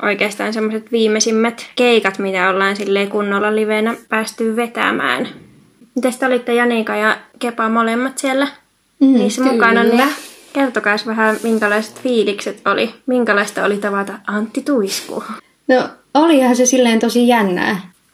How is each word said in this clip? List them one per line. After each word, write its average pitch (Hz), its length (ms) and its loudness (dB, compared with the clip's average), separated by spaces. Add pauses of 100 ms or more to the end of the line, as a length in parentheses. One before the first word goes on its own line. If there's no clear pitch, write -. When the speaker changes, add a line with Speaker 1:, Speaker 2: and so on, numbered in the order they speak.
Speaker 1:
oikeastaan 202 500 -2
semmoset 220 400 -4
viimeisimmät 226 760 0 (100)
keikat, 226 420 2
mitä 190 320 -2
ollaan 196 260 0
silleen 196 320 -2
kunnolla 208 480 -2
livenä 214 380 0 (140)
päästy 220 480 -4
vetämään. 233 720 -2 (680)
Mites 247 220 -2
te 269 100 -2
olitte, 240 280 0
Janika 233 420 0
ja 214 200 0 (220)
Kepa, 233 300 -4
molemmat 233 500 -2
siellä 269 300 -2 (520)
Speaker 2:
Mm, 269 120 6
Speaker 1:
niissä 214 300 2
mukana? 233 420 2
Speaker 2:
kyllä. 233 200 4
Speaker 1:
Niin 285 100 0 (380)
Kertokaas 214 540 -2
vähän, 220 360 0
minkälaiset 220 580 -2
fiilikset 208 680 -2
oli. 202 280 0 (120)
Minkälaista 214 580 0
oli 202 120 0
tavata 202 360 -4 (140)
Antti 214 360 -6
Tuisku? 226 640 -4 (440)
Speaker 2:
No, 254 200 2 (260)
olihan 269 420 4
se 247 100 4
silleen 247 320 4
tosi 233 300 2
jännää. 202 640 0 (240)